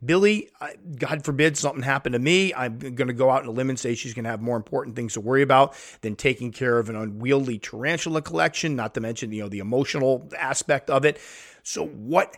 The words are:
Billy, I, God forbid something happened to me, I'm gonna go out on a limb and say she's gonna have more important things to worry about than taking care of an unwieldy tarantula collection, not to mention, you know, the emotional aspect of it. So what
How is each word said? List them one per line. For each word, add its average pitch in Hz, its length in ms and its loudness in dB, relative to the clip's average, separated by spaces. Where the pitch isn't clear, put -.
Billy, 196 460 4
I, 151 140 -10
God 143 280 -4
forbid 147 320 2
something 135 280 -4
happened 135 300 0
to 120 40 2
me, 175 340 4
I'm 123 280 -6
gonna 127 320 -4
go 131 180 4
out 135 120 4
on 123 60 -10
a 113 40 -6
limb 131 180 -2
and 127 80 -4
say 120 160 -2
she's 113 200 -8
gonna 117 140 -8
have 110 140 -8
more 120 140 -2
important 117 400 -6
things 117 160 -6
to 117 80 -6
worry 131 220 4
about 135 340 6
than 107 160 -4
taking 123 340 0
care 120 300 2
of 110 100 -2
an 110 60 -8
unwieldy 113 640 -2
tarantula 156 600 -4
collection, 160 520 0
not 113 200 -4
to 120 60 -4
mention, 113 300 -6
you 107 120 -6
know, 101 60 -6
the 98 120 -6
emotional 131 760 0
aspect 139 540 -2
of 135 140 4
it. 147 160 2
So - 200 -6
what 123 520 -2